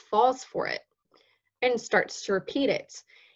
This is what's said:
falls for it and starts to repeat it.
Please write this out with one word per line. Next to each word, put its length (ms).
falls 340
for 240
it 140
and 180
starts 460
to 80
repeat 360
it. 240